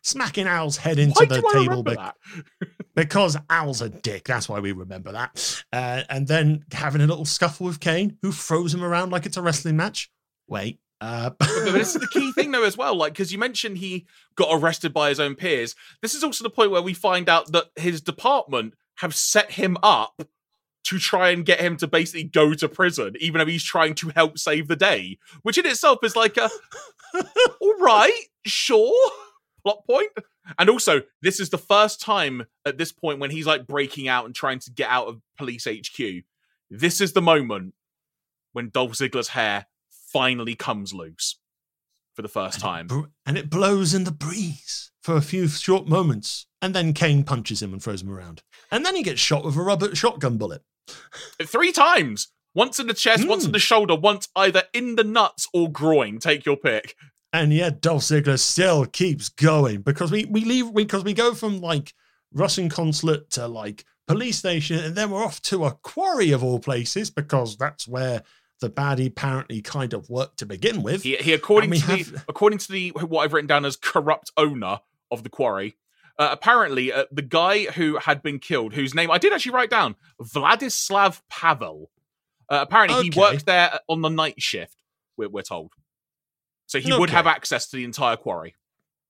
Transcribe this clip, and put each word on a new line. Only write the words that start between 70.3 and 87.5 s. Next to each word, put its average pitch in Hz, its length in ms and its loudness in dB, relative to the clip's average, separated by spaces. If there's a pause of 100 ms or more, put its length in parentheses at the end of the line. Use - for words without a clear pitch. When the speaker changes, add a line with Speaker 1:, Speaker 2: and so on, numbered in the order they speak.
Speaker 1:
to 113 80 -10
begin 151 360 -2
with. 190 220 -4
Speaker 2:
He, 131 120 -2
he 156 180 2
according 208 360 4
Speaker 1:
And - 20 0
we 160 80 4
Speaker 2:
to 147 60 -2
the, 185 300 -2
Speaker 1:
have 139 120 -14
Speaker 2:
according 208 320 2
to - 120 -10
the, 180 180 -4
what 160 320 -4
I've 151 120 0
written 147 120 0
down 147 200 2
as 135 100 -4
corrupt - 640 -2
owner 113 420 0 (320)
of 113 100 -6
the 113 60 -14
quarry, 107 480 -4 (420)
uh, 147 140 2
apparently, 147 600 2
uh, 135 200 -2
the 143 100 -6
guy 180 440 0
who 156 320 -2
had 147 240 0
been 143 180 -6
killed, 117 320 -4
whose 131 220 -6
name 165 180 0
I 175 60 4
did 403 160 4
actually 254 180 -4
write 247 180 0
down, 175 240 0 (260)
Vladislav 196 1080 2
Pavel. 98 600 -2 (600)
Uh, 143 160 2
apparently, 196 380 4
he 175 60 -2
Speaker 1:
Okay. 160 100 0
Speaker 2:
worked 160 260 4
there 175 320 4 (120)
on 160 100 -2
the 160 80 0
night 160 340 -2
shift, - 340 -8 (420)
we're, 107 100 -6
we're 98 140 -8
told. 85 320 -12 (920)
So 135 140 -4
he 151 120 -2
would 175 180 4
Speaker 1:
Okay. - 20 -2
Speaker 2:
have 170 140 4
access 156 420 0